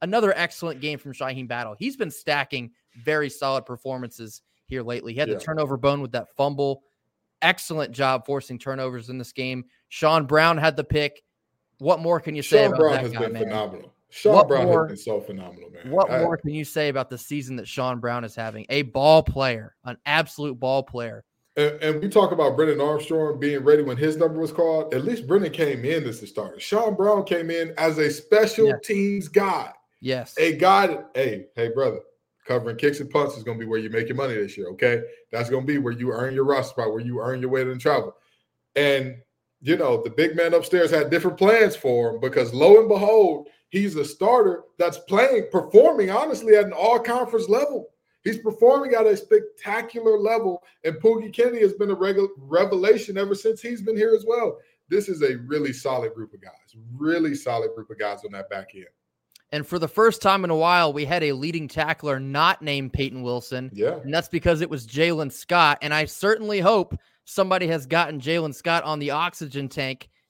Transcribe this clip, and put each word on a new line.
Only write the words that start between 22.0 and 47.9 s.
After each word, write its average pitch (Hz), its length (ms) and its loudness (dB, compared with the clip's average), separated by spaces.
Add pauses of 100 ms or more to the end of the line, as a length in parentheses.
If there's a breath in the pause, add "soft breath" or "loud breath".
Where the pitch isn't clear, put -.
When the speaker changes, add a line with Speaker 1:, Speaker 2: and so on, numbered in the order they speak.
Speaker 2:
we 202 60 -4
talk 196 240 4
about 147 220 2
Brendan 151 260 2
Armstrong 151 600 -2
being 143 240 -2
ready 151 180 8
when 127 140 -4
his 151 200 0
number 156 220 0
was 156 140 -4
called. 160 420 0
At 131 100 -2
least 202 220 -4
Brendan 180 260 2
came 139 320 -2
in 147 200 -2
as 113 180 -10
a 104 40 -16
starter. - 340 -10
Sean 214 340 0
Brown 196 300 2
came 170 260 -2
in 165 280 -4
as 156 200 2
a 147 120 2
special 214 580 2
Speaker 1:
Yes. - 160 0
Speaker 2:
teams 202 440 -2
guy. 180 440 0 (280)
Speaker 1:
Yes. 127 380 -6
Speaker 2:
A 160 180 0
guy 190 320 4
that, - 260 -8
hey, 117 320 -4 (100)
hey, 117 140 -2
brother, 120 300 -2 (460)
covering 117 300 -4
kicks 143 240 0
and 139 100 -10
punts 139 260 -2
is 117 60 -16
gonna 113 160 -8
be 113 60 -10
where 110 160 -4
you 110 100 -10
make 113 160 -4
your 127 100 -6
money 131 180 -4
this 101 220 -6
year, 95 120 -10
okay? 117 340 0 (300 loud breath)
That's 120 180 -6
gonna 131 160 -2
be 143 120 0
where 120 160 -4
you 123 180 -4
earn 127 220 -6
your 135 100 0
roster 131 300 0
spot, 110 180 -2
where 113 80 -6
you 120 200 -6
earn 127 200 -6
your 127 100 -4
way 131 140 0
to 127 120 -6
travel. 127 380 0 (600)
And, 135 400 2 (460)
you 156 140 2
know, 127 260 0
the 113 80 -6
big 156 260 0
man 170 180 2
upstairs 165 360 2
had 151 200 2
different 175 280 0
plans 214 360 6
for 120 400 0
him 113 60 -10
because, 123 320 0
lo 170 260 10
and 226 100 6
behold – 202 600 4 (220 soft breath)
He's 190 260 -2
a 143 80 -2
starter 202 600 2 (140)
that's 170 200 0
playing, 233 520 2
performing, 214 600 6
honestly, 226 440 4
at 208 120 6
an 185 80 -8
all-conference 226 720 0
level. 269 400 0 (340)